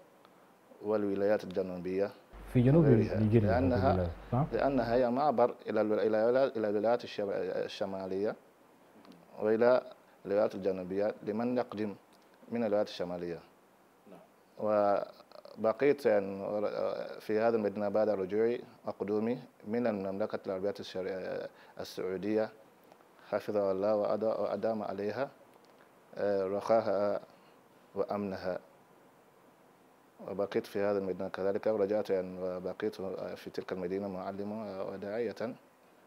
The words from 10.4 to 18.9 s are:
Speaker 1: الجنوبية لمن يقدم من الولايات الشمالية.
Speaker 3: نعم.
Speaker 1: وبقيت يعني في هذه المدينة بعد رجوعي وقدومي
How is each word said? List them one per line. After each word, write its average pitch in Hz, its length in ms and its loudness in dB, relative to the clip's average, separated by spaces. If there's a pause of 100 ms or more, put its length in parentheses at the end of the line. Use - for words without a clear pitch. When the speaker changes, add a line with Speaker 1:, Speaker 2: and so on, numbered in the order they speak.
Speaker 1:
الجنوبية 95 680 -2
لمن 117 360 -2
يقدم 107 360 -4 (540)
من 117 160 -2
الولايات 104 240 2
الشمالية. 87 500 -6 (720)
Speaker 3:
نعم. 87 100 -20 (380)
Speaker 1:
وبقيت 107 1500 0
يعني 98 400 2 (720)
في 107 200 0
هذه 117 140 4
المدينة 104 340 0
بعد 107 200 2
رجوعي 104 520 0 (260)
وقدومي 107 560 -2 (240)